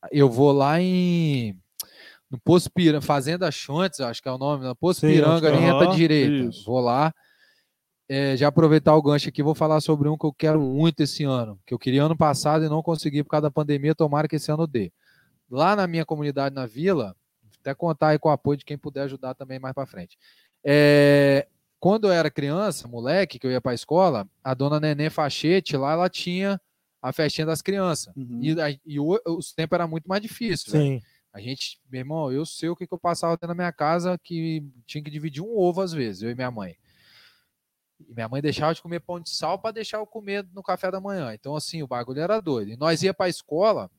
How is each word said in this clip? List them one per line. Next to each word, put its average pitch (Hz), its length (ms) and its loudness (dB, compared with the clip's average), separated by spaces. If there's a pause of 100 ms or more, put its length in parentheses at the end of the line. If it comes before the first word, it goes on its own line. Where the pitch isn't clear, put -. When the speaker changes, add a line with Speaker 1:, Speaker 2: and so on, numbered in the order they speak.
Speaker 1:
Eu 143 200 6
vou 139 240 4
lá 143 260 4
em... 170 800 0 (720)
No 127 80 -8
Poço 175 320 4
Piranga, 156 300 4
Fazenda 151 500 0
Chantes, 165 480 -4
acho 120 240 -6
que 135 60 -6
é - 20 -4
o 127 60 -6
nome, 135 260 -2
no 127 100 -6
Poço 175 280 0
Speaker 2:
Sei, 156 140 6
Speaker 1:
Piranga, 156 180 6
Speaker 2:
acho 165 80 2
que 160 60 4
é. 151 60 6
Speaker 1:
ali, 156 120 6
entra 170 200 6
à - 40 6
Speaker 3:
Aham, 190 80 2
Speaker 1:
direita. 147 520 4
Speaker 3:
isso. - 160 -14
Speaker 1:
Vou 123 140 0
lá... 131 340 2 (960)
é, 135 280 0
já 143 100 4
aproveitar 156 480 6
o 156 60 6
gancho 147 260 2
aqui, 143 160 -4
vou 151 100 2
falar 156 280 2
sobre 147 260 0
um 151 100 0
que - 80 -6
eu 151 60 0
quero 156 300 2
muito 143 400 2
esse 147 240 -2
ano, 117 400 -4
que - 80 -8
eu 120 60 -6
queria 135 260 2
ano 160 100 0
passado 156 480 2
e 156 60 -2
não 156 120 -2
consegui 156 400 -2
por 143 100 -6
causa 151 100 2
da 151 100 0
pandemia, 147 420 0
tomara 151 360 0
que 156 80 -2
esse - 120 -6
ano 156 160 0
dê. 117 280 -4 (580)
Lá 160 240 2
na 196 120 0
minha 165 180 -2
comunidade, 139 500 -4
na 131 100 -6
vila, 123 480 -2 (460)
até 139 160 -8
contar 160 340 0
aí 151 100 4
com 160 100 2
o - 20 4
apoio 143 260 0
de 135 60 -16
quem 147 140 -12
puder 135 240 -10
ajudar 131 320 -8
também 131 260 -14
mais 131 140 -10
pra 135 120 -6
frente. - 320 -18 (460)
É, 143 840 6 (340)
quando 208 260 2
eu 190 60 4
era 160 180 2
criança, 156 560 -4
moleque, 127 500 -2
que - 80 -10
eu 127 60 0
ia 127 80 0
pra 127 140 -2
escola, 147 520 0 (160)
a 131 120 -4
dona 143 260 0
Nenê 151 300 -2
Fachete, 156 680 0
lá 135 160 0
ela 175 180 0
tinha 190 520 -4 (400)
a 131 100 -6
festinha 156 340 -2
das 156 160 -4
crianças. 190 540 -4
Speaker 3:
Uhum. 120 260 -10
Speaker 1:
E, 160 200 0
a, 147 100 -2 (140)
e 147 160 -8
o, 180 260 0
os 170 260 -6
tempos 160 220 -2
era 175 100 0
muito 160 220 -8
mais 190 140 -2
difícil, 220 500 -6
velho. 151 120 2 (180)
Speaker 2:
Sim. - 0 - (320)
Speaker 1:
A 101 80 -16
gente, 131 360 -12 (140)
meu 131 80 -10
irmão, 143 320 -6
eu 143 140 -2
sei - 240 -8
o 170 60 -4
que, 180 120 -12
que - 60 -10
eu 175 40 -10
passava 170 360 -2
dentro 170 160 -6
da 175 40 -6
minha 175 200 -4
casa, 170 500 -2
que 160 400 -6 (220)
tinha 151 180 -12
que 147 80 -14
dividir 151 320 -10
um 226 140 -8
ovo 180 240 2
às 185 100 -4
vezes, 113 320 -4
eu 117 80 -6
e 120 40 -8
minha 127 140 -4
mãe. 98 260 -10 (1300)
E 120 60 -20
minha 113 160 -8
mãe 135 120 -6
deixava 151 320 0
de - 80 -8
comer 170 180 -10
pão 175 200 -12
de 165 100 -16
sal 170 300 -6
pra 220 120 -8
deixar 214 260 -10
eu 214 80 -8
comer 202 480 -10
no 196 100 -18
café 185 280 -4
da 190 80 -8
manhã. 190 340 -8
Então, 139 220 -10
assim, 156 260 -8
o 135 60 -8
bagulho 123 340 -6
era 208 200 -2
doido. 120 300 -4
E 117 60 -14
nós 160 260 0
ia 190 100 0
pra 185 160 -2
escola 160 680 -2